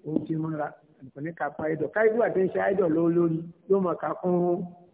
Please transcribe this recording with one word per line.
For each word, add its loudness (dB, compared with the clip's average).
òun -4
ti -6
mọ́ra, -4
kò -20
ní -8
ká -6
pa -8
haidọ̀. -2
Káíkó 2
àti 2
ń 2
ṣe -2
haidọ̀ 2
lọ 2
lórí, 4
yóò 4
mọ̀ 0
ká -6
fún 0